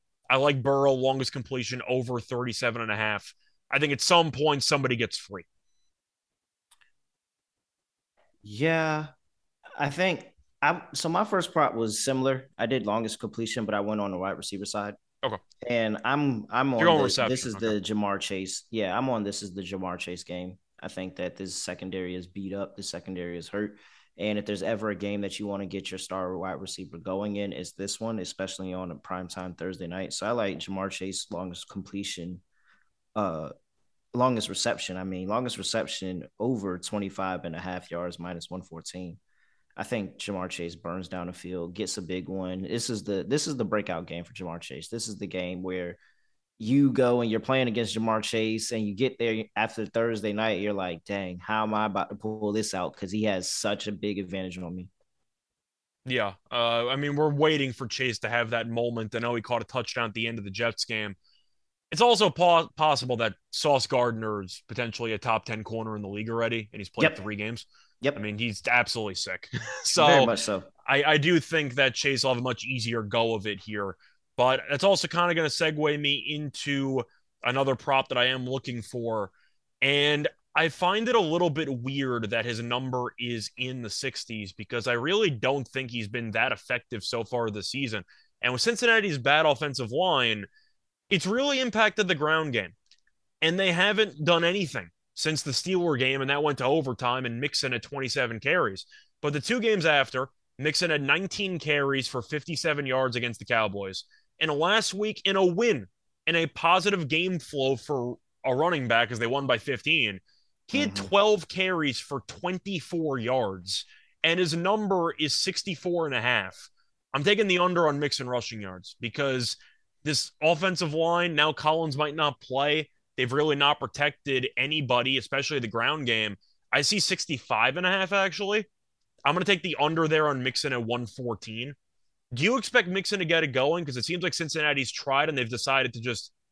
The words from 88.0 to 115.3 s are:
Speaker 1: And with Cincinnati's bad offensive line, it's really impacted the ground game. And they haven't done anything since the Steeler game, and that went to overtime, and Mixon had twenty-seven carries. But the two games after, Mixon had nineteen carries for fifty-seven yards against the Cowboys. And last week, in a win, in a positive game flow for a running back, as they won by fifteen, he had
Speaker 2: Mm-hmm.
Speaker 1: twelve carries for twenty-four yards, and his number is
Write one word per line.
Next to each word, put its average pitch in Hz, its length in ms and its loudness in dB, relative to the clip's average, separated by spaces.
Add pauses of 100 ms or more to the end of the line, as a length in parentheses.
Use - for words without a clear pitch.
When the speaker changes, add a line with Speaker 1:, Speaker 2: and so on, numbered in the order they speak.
Speaker 1:
And 123 100 2
with 127 120 0
Cincinnati's 220 560 4
bad 143 260 4
offensive 139 460 0
line, 127 540 2 (640)
it's 185 160 2
really 262 320 2
impacted 214 480 2
the 180 80 2
ground 151 380 2
game. 101 200 -2 (680)
And 165 180 4
they 190 120 4
haven't 185 540 2
done 170 180 6
anything 165 460 0 (240)
since 156 300 -2
the 143 80 -4
Steeler 175 480 2
game, 135 220 2
and 131 100 0
that 143 100 2
went 147 160 2
to 123 80 0
overtime, 131 640 2
and 117 120 -4
Mixon 139 320 -2
had 120 120 -2
twenty-seven 127 560 -2
carries. 139 480 0 (340)
But 147 120 0
the 147 80 -2
two 247 180 0
games 208 260 2
after, 135 440 4 (280)
Mixon 151 320 0
had 151 140 2
nineteen 180 560 0
carries 139 480 2
for 123 160 -4
fifty-seven 147 640 -2
yards 131 280 0
against 120 240 -2
the 104 60 -16
Cowboys. 101 600 0 (340)
And 160 120 0
last 185 440 2
week, 208 300 -2
in 196 100 2
a 196 100 6
win, 180 400 2 (400)
in 165 100 2
a 165 120 2
positive 175 600 2
game 170 300 0
flow 135 380 0
for 123 420 -4 (260)
a 131 100 2
running 147 340 2
back, 117 240 6
as 120 80 -4
they 117 80 2
won 139 180 0
by 123 140 4
fifteen, 131 600 0 (480)
he - 120 0
had 233 160 0
Speaker 2:
Mm-hmm. 196 100 -4
Speaker 1:
twelve 202 420 6
carries 175 520 0
for - 280 -6
twenty-four 170 920 -4
yards, 107 640 -2 (380)
and 165 160 4
his 165 160 2
number 185 640 2
is 151 160 0